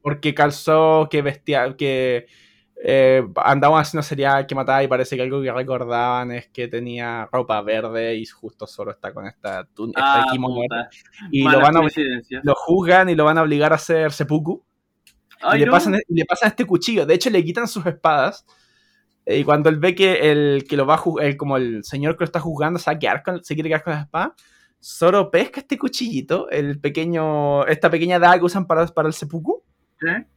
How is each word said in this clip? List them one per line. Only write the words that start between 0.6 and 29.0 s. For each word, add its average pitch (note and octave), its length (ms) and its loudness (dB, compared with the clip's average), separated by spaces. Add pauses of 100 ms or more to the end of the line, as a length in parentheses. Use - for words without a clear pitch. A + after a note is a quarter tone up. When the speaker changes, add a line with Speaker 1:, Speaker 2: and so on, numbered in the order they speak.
Speaker 1:
que D3+ 120 0
vestía, C#3 540 -4
que, C3 500 -2 (580)
eh, C3 420 4 (100)
andaba C#3 380 4
un D#3 60 4
asesino D3 220 -4
serial C#3 440 -2
que C#3 80 -8
mataba C3+ 300 0
y C3+ 40 -2
parece C3 280 -2
que B2 60 -4
algo C3+ 200 -4
que B2+ 100 -4
recordaban B2 760 -4
es A#2+ 180 -12
que A#2+ 200 -10
tenía A#2+ 640 -10
ropa B2 300 -2
verde A2+ 520 -4
y A2 100 -8
justo - 440 -18
Zoro G2+ 240 -12
está G2 200 -14
con G2 140 -14
esta F#2+ 380 -12
tun-, - 320 -12
Speaker 2:
Ah, C3+ 240 2
Speaker 1:
este C3 120 0
kimono B2+ 220 -4
Speaker 2:
puta. A#2+ 220 -6
Speaker 1:
verde. A#2+ 120 -8 (440)
Y C#3 100 0
lo C3+ 80 2
Speaker 2:
Malas C#3 120 6
Speaker 1:
van D3+ 140 6
a E3 40 6
obli-, - 20 4 (120)
Speaker 2:
coincidencias. C3 500 -6
Speaker 1:
lo C#3+ 100 4
juzgan F3+ 540 4
y E3+ 80 2
lo D3+ 80 4
van D#3 140 4
a D#3+ 40 4
obligar D3+ 300 2
a D#3 40 4
hacer D#3+ 360 0
seppuku. D3+ 500 -4 (760)
Speaker 2:
Ay, - 160 2
Speaker 1:
Y D3 40 4
le D3 60 6
Speaker 2:
no. - 60 4
Speaker 1:
pasan, F3 220 4
y G#3 200 -4
le D#3+ 120 2
pasan G#3+ 240 0
este A#3+ 160 -4
cuchillo. F#3 400 0
De D#3 80 4
hecho, F#3 160 0
le F#3+ 140 4
quitan F#3 220 -4
sus F3 200 -8
espadas. D#3 600 0 (800)
Eh, B2 140 0
y C#3 40 0
cuando D3 240 4
él D#3 120 2
ve F3+ 160 2
que D3+ 340 2
el C#3+ 380 2
que D3 80 -2
lo C#3 100 2
va D3+ 80 4
a D3+ 40 0
ju-, E3 220 -2
el, C#3+ 160 0
como C#3 200 -2
el A#2 280 -4
señor D3 320 -4
que - 40 -10
lo E3+ 60 -2
está E3+ 140 -6
juzgando D#3+ 380 -4
se - 120 -4
va D#3+ 60 -2
a - 40 -12
quedar B2+ 240 -2
con, F3+ 200 -6
se D#3 100 -8
quiere D#3 140 -4
quedar D#3 140 0
con E3+ 120 -6
la D3+ 80 -6
espada, F3+ 320 -6 (460)
Zoro F#3 520 0
pesca G#3 280 0
este - 160 -6
cuchillito, F#3+ 720 -6
el C#3+ 300 -4
pequeño, D3+ 840 -2
esta D#3 240 2
pequeña F3 300 2
daga F3 180 6
que F3 60 2
usan F3+ 220 0
para, E3 200 2
para D#3 220 -2